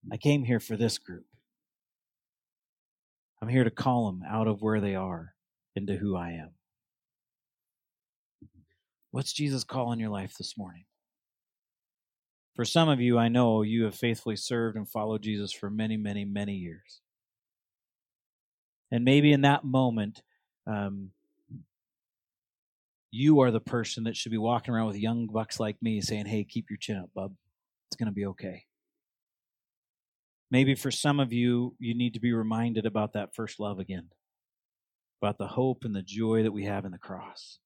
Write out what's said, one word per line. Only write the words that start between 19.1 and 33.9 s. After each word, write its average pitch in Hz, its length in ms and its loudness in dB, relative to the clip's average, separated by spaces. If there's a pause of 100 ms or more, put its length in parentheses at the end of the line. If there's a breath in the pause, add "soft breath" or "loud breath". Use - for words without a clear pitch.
in 139 100 6
that 139 220 6
moment, 120 580 0 (440)
um, 98 440 -6 (2000)
you 139 300 6
are 127 100 8
the 113 100 2
person 113 440 -4
that 110 120 -2
should - 160 -6
be 110 60 0
walking 113 340 0
around 113 140 0
with 101 100 -4
young 113 300 -2
bucks 107 340 -4
like 107 220 -2
me 110 180 0
saying, 104 240 -4
"Hey, 104 200 -2
keep - 260 -8
your 104 80 -10
chin 107 180 -6
up, 92 180 -10
bub. 95 220 -8 (520)
It's - 80 -12
gonna 107 160 -4
be 101 140 -4
okay." 95 380 -10 (1900)
Maybe 131 240 6
for 131 160 -2
some 143 300 0
of 123 140 0
you, 120 440 2
you 117 160 -4
need 120 200 -2
to 110 60 -8
be 120 120 2
reminded 113 540 0
about 104 260 -2
that 101 220 -6
first - 260 -10
love 101 180 -6
again, 90 320 -10 (1120)